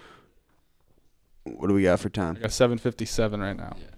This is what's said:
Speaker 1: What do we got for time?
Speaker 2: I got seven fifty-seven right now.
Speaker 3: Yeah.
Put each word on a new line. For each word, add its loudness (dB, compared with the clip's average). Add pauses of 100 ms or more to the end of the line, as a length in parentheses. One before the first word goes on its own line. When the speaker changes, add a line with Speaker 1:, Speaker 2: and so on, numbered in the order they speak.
(1400)
Speaker 1:
What -4
do 4
we 6
got 6
for -4
time? -2
Speaker 2:
I -8
got -4
seven 2
fifty-seven -2
right -4
now. -12
Speaker 3:
Yeah. -14 (140)